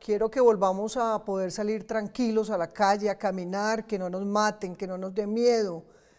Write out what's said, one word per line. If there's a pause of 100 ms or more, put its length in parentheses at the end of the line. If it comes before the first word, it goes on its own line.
Quiero
que
volvamos
a
poder
salir
tranquilos
a
la
calle,
a
caminar,
que
no
nos
maten,
que
no
nos
dé
miedo, (340)